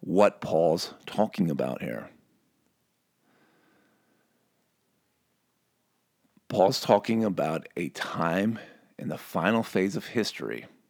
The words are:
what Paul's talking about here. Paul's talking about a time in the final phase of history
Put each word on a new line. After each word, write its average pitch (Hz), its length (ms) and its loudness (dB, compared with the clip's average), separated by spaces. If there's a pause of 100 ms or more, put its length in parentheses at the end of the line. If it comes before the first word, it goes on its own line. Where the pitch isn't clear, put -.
what 95 400 4
Paul's 82 520 2 (140)
talking 101 460 0
about 64 300 -4
here. 57 280 -8 (4000)
Paul's 107 320 4
talking 113 420 2
about 82 540 -2
a 85 140 -4
time 95 680 -2 (400)
in - 100 -8
the - 100 -6
final 107 440 0
phase 95 320 0
of - 120 -6
history 58 600 -4 (240)